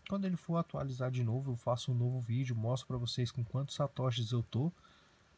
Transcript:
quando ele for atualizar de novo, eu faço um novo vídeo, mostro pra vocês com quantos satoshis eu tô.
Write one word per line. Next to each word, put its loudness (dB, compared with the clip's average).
quando 0
ele 2
for -2
atualizar -2
de 0
novo, 0
eu -2
faço 0
um 2
novo 2
vídeo, 0
mostro 0
pra -2
vocês 0
com -2
quantos -2
satoshis 0
eu 2
tô. 0